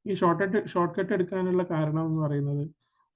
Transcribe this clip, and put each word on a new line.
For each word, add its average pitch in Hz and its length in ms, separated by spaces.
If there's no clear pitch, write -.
ഈ 202 80
ഷോർട്ട് 180 300
കട്ട്, 196 240
ഷോർട്ട് 175 300
കട്ട് 190 140
എടുക്കാനുള്ള 185 580
കാരണം 156 360
എന്ന് 160 140
പറയുന്നത് 143 500